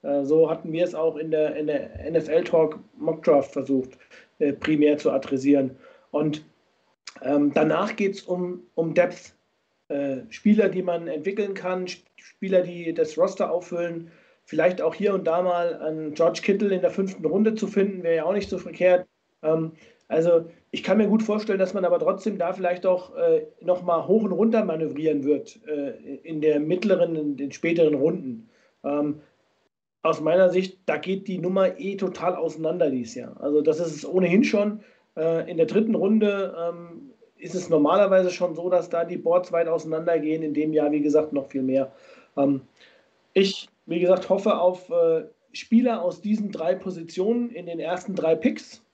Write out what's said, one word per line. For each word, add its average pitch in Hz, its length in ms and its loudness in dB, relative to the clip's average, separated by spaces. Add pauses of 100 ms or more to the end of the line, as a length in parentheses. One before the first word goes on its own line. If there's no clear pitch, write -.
Äh, 143 240 -2
so 156 240 4
hatten 165 240 -6
wir 165 100 0
es 170 100 -2
auch 156 220 -2
in 160 160 -6
der, 151 240 0
in 151 120 -4
der 147 360 -4
N 160 120 -6
F 156 120 0
L 165 160 2
Talk 160 360 2 (180)
Mock 160 260 -4
Draft 143 300 4
versucht, 131 440 -2 (420)
äh, 143 120 2
primär 147 460 2
zu 147 140 0
adressieren. 135 600 2 (400)
Und, 151 320 -2 (800)
ähm, 143 320 2
danach 160 420 2
geht's 196 260 -2
um, 180 400 -6 (140)
um 165 180 -2
Depth. - 400 0 (540)
Äh, 143 300 -4 (120)
Spieler, 208 380 2
die 180 160 -2
man 170 240 -4
entwickeln 196 460 -4
kann, 185 340 -6
Sp-, - 160 -14 (140)
Spieler, 185 440 0
die 170 320 -6
das 156 240 -2
Roster 180 340 0
auffüllen. 170 600 -6 (360)
Vielleicht 170 320 0
auch 160 140 -2
hier 202 220 0
und 185 100 -4
da 165 160 0
mal 175 400 -2
einen 156 320 -6
George 165 300 2
Kittle 196 300 2
in 180 80 0
der 170 100 2
fünften 190 340 -4
Runde 208 300 2
zu - 100 -4
finden, 190 380 -2
wäre 165 140 0
ja 156 80 -2
auch 180 80 0
nicht 202 140 -2
so 185 120 -6
verkehrt. 180 480 2 (340)
Ähm, 160 300 0 (360)
also 165 380 2 (240)
ich - 140 -8
kann 196 160 2
mir 214 80 4
gut 220 160 4
vorstellen, 214 340 -2
dass 185 160 0
man 196 100 -2
aber 175 140 4
trotzdem 190 400 -2
da 175 160 -2
vielleicht 180 320 -4
auch, 180 300 0
äh, 160 260 2 (200)
noch 180 200 0
mal 170 260 0
hoch 214 140 6
und 196 120 -2
runter 220 300 2
manövrieren 156 600 -2
wird, 143 440 -2
äh, 139 500 -8
in 156 240 -8
der 147 180 4
mittleren, 175 560 0
in 147 220 -4
den 139 140 -6
späteren 165 440 2
Runden. 131 520 -2 (360)
Ähm, 147 360 -2 (840)
aus 156 180 0
meiner 180 300 4
Sicht, 185 340 -2
da 151 120 -2
geht 190 300 -6
die 180 120 -4
Nummer 185 400 0
eh 196 160 -6
total 180 400 -4
auseinander 160 560 -2
dieses 123 240 -6
Jahr. 123 260 -14
Also 147 200 2
das 156 180 2
ist 165 160 -4
es - 120 -14
ohnehin 185 360 4
schon. 208 380 0 (360)
Äh, 165 320 -2
in 170 80 -6
der 160 80 4
dritten 220 300 2
Runde, 202 640 2
ähm, 170 520 -10 (260)
ist 170 180 -12
es 175 140 -6
normalerweise 185 640 4
schon 175 240 -4
so, 170 140 -6
dass 175 200 2
da 170 160 0
die 175 120 -8
Boards 175 340 0
weit 165 160 2
auseinandergehen. 160 720 -2
In 151 120 -4
dem 151 200 -2
Jahr, 147 180 2
wie 151 100 0
gesagt, 151 320 2
noch 139 140 -4
viel 135 160 -6
mehr. 131 280 0 (460)
Ähm, 139 240 2 (720)
ich, 196 360 0 (160)
wie 170 140 -4
gesagt, 180 300 2
hoffe 190 300 2
auf, 180 300 0
äh, 165 360 2 (300)
Spieler 226 460 2
aus 170 200 -4
diesen 208 300 -2
drei 165 240 -2
Positionen 190 760 -4
in 170 160 -12
den 170 140 -8
ersten 170 360 -6
drei 160 200 2
Picks. - 460 -4 (120)